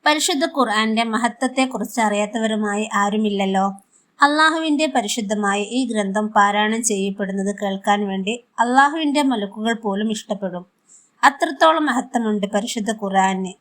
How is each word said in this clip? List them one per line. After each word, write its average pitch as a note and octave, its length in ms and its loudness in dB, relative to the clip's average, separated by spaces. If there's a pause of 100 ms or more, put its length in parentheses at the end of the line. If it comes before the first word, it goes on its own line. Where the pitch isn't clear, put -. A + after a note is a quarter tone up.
പരിശുദ്ധ D4+ 380 2
ഖുർആന്റെ A3 600 0
മഹത്വത്തെക്കുറിച്ച് A#3+ 960 -2
അറിയാത്തവരുമായി G#3+ 920 0
ആരുമില്ലല്ലോ. G3 840 0 (460)
അള്ളാഹുവിന്റെ D#4 640 2
പരിശുദ്ധമായ G#3 760 -2
ഈ A#3+ 240 -2
ഗ്രന്ഥം G#3+ 440 -2
പാരായണം G#3+ 540 2
ചെയ്യപ്പെടുന്നത് G3 800 -2
കേൾക്കാൻ G3+ 460 0
വേണ്ടി F#3+ 360 -4 (160)
അള്ളാഹുവിന്റെ C#4+ 600 2
മലക്കുകൾ A3 500 -2
പോലും G#3+ 380 -2
ഇഷ്ടപ്പെടും. F#3+ 560 -6 (580)
അത്രത്തോളം D#4+ 640 2
മഹത്വമുണ്ട് A3 600 0
പരിശുദ്ധ G#3+ 460 -4
ഖുർആന്. F#3+ 680 0